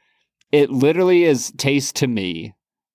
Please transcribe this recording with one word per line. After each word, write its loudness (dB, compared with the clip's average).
it 2
literally 2
is, 0
tastes -2
to -2
me -6